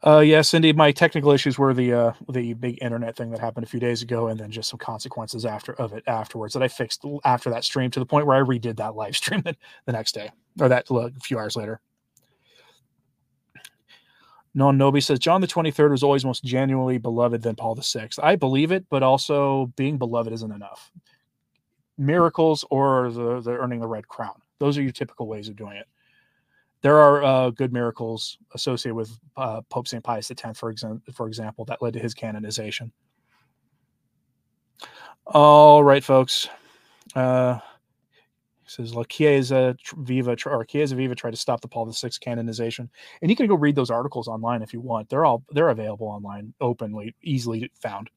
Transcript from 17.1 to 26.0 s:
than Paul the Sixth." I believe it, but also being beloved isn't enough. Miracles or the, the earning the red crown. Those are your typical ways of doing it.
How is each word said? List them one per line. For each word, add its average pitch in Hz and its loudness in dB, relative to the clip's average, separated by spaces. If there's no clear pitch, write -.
than 110 -4
Paul 113 -8
the 131 -12
Sixth." - -8
I 160 4
believe 143 0
it, 185 -4
but 131 0
also 135 0
being 139 -4
beloved 117 -4
isn't 113 -10
enough. 101 -18
Miracles 160 2
or 131 2
the, 120 -4
the 117 -6
earning 123 -6
the 113 -8
red 110 -10
crown. - -12
Those 143 0
are 143 -2
your 131 -4
typical - -10
ways 107 -12
of 101 -16
doing 101 -16
it. 101 -18